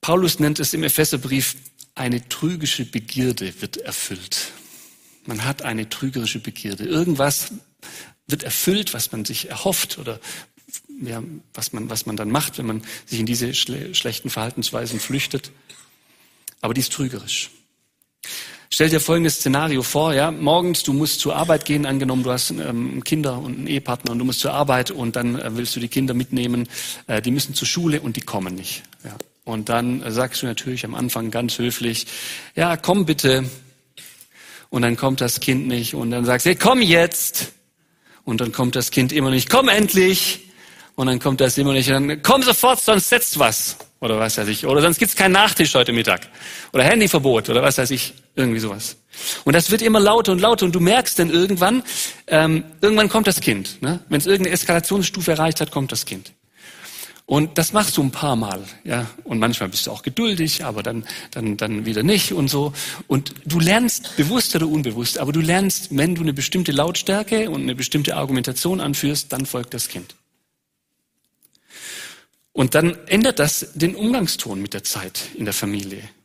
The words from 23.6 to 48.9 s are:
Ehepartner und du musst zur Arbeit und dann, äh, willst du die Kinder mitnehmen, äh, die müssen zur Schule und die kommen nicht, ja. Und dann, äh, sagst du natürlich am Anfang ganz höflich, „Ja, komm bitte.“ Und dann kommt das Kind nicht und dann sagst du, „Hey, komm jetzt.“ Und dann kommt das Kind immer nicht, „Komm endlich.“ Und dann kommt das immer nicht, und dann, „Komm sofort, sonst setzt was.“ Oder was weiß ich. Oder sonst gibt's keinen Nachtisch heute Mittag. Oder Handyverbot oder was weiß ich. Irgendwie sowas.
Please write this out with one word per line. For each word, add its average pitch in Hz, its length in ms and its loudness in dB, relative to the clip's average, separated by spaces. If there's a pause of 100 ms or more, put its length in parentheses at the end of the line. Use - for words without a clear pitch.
Ehepartner 127 440 -4
und 117 80 -2
du 123 60 -2
musst 127 160 -2
zur - 120 -2
Arbeit 131 380 2
und 123 240 -4
dann, 120 240 -2
äh, 113 160 -6
willst 120 220 -4
du - 20 -6
die 120 80 -4
Kinder 131 260 0
mitnehmen, 123 540 -2 (400)
äh, 107 140 -2
die 120 100 0
müssen 143 240 -2
zur - 120 -2
Schule 160 340 0
und 123 160 -4
die - 40 -6
kommen 92 340 -6
nicht, - 280 -10 (220)
ja. - 100 -14 (300)
Und 110 240 -6
dann, 120 340 0
äh, 117 80 -6
sagst 123 300 -2
du 131 60 -4
natürlich 120 360 -6
am 113 120 -8
Anfang 117 360 -4
ganz 117 260 -2
höflich, 120 500 -2 (480)
„Ja, 165 200 0
komm 180 300 2
bitte.“ 131 440 2 (1200)
Und 123 120 0
dann 117 160 2
kommt 135 240 0
das 123 180 0
Kind 135 280 0
nicht 120 260 -2
und 120 180 -4
dann 120 140 0
sagst 123 200 2
du, 170 40 6
„Hey, 185 80 4
komm 254 240 6
jetzt.“ 170 720 2 (720)
Und 113 160 0
dann 117 100 -2
kommt 123 240 0
das 127 160 -2
Kind 131 220 2
immer 139 160 4
nicht, 131 200 2
„Komm 262 200 6
endlich.“ 190 800 4 (460)
Und 131 120 0
dann 127 120 2
kommt 135 200 0
das 131 180 4
immer 139 140 2
nicht, 131 180 2
und 135 200 2
dann, 151 120 -6
„Komm 269 220 6
sofort, 254 380 4
sonst 208 260 4
setzt 240 320 2
was.“ - 380 2 (220)
Oder 110 200 0
was 110 180 0
weiß 107 120 0
ich. 107 180 -2
Oder 139 140 6
sonst 170 180 4
gibt's - 160 2
keinen 190 160 6
Nachtisch 190 420 4
heute 123 180 4
Mittag. 107 360 0 (440)
Oder 131 120 4
Handyverbot 147 680 4
oder 120 140 4
was 139 160 4
weiß 127 100 2
ich. 131 240 -4 (220)
Irgendwie 120 240 2
sowas. 107 380 -8 (460)